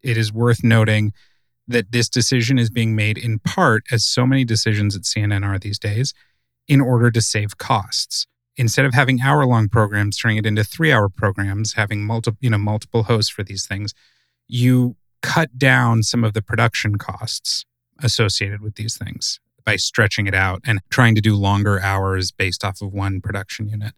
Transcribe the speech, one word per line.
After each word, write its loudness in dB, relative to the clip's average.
It -2
is -2
worth 2
noting 4
that -2
this 0
decision 0
is 2
being 0
made 0
in -4
part, 2
as 0
so 0
many 2
decisions 0
at -10
C -2
N 0
N -2
are -2
these -8
days, -4
in 6
order 4
to 0
save -2
costs. -4
Instead 2
of 0
having 2
hour-long 4
programs, 0
turning 0
it -2
into 0
three-hour 2
programs, -2
having -2
multi-, -4
you 0
know, 2
multiple -2
hosts 0
for -8
these -10
things, -8
you 2
cut -2
down 4
some 0
of 0
the -2
production 0
costs -8
associated 0
with -10
these -8
things -8
by 0
stretching 0
it -2
out 0
and -2
trying 6
to 2
do 4
longer 2
hours -2
based -4
off -6
of -8
one -4
production -8
unit. -8